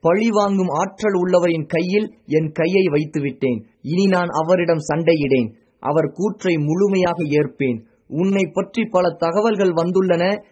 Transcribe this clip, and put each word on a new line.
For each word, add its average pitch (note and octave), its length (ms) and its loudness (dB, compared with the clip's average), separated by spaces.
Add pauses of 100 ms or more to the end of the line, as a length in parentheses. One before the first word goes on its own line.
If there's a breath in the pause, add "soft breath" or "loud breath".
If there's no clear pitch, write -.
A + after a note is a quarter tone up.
பழி G3 300 2
வாங்கும் G3 380 0
ஆற்றல் G3 440 -2
உள்ளவரின் F3 540 2
கையில் F3+ 480 -2 (120)
என் D#3 260 0
கையை F#3 380 2
வைத்து D3 300 -2
விட்டேன். C3 440 -4 (180 soft breath)
இனி F3 240 0
நான் F3+ 220 2
அவரிடம் E3 500 0 (160)
சண்டையிடேன். C#3+ 580 2 (280 soft breath)
அவர் D3 320 -2
கூற்றை F#3 460 -2
முழுமையாக F3+ 640 0
ஏற்பேன். C#3+ 600 -2 (260 soft breath)
உன்னை F#3+ 440 0
பற்றி G3 320 -4
பல F#3 260 0
தகவல்கள் G3 580 0
வந்துள்ளன, F3+ 840 0